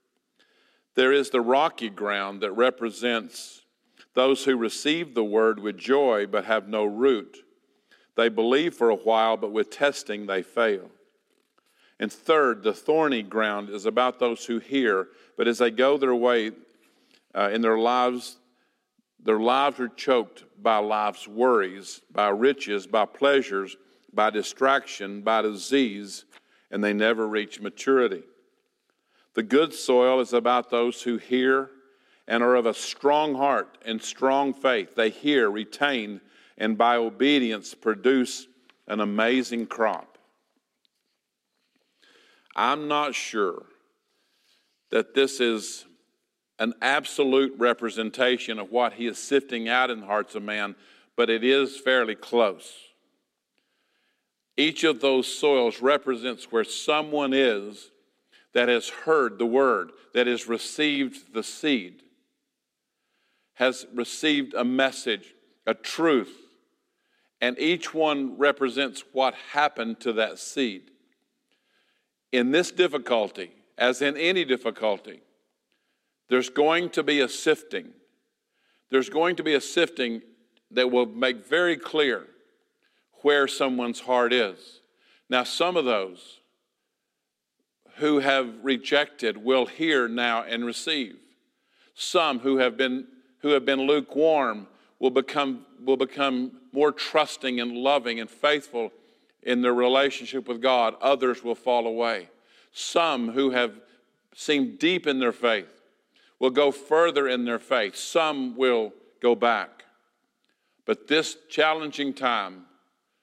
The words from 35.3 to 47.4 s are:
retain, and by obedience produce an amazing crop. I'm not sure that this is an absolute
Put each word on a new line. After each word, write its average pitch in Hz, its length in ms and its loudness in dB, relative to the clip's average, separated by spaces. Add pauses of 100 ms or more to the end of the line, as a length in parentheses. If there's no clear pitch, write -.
retain, 107 720 -4 (340)
and 113 220 -2
by 120 180 4
obedience 117 800 0
produce 120 720 0 (400)
an 104 140 -4
amazing 117 640 0
crop. 107 500 -4 (2500)
I'm 143 320 0
not 147 260 0
sure 98 500 -2 (1300)
that 113 220 -2
this 135 280 2
is 113 440 -2 (720)
an 113 220 -2
absolute 135 800 2